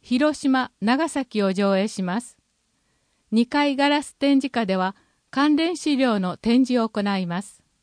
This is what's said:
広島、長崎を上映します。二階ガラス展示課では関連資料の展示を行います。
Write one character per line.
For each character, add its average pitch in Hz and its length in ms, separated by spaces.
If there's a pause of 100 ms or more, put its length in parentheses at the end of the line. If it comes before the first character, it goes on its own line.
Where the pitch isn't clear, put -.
広 285 380
島、 262 320 (100)
長 269 280
崎 240 320
を 196 100
上 196 260
映 196 100
し 202 160
ま 185 180
す。 - 160 (920)
二 233 160
階 285 280
ガ 277 140
ラ 294 140
ス - 120
展 277 240
示 262 100
課 226 160
で 190 100
は 185 200 (360)
関 294 240
連 330 200
資 302 220
料 247 220
の 180 180
展 247 280
示 247 140
を 226 80
行 220 140
い 196 240
ま 175 160
す。 - 200 (220)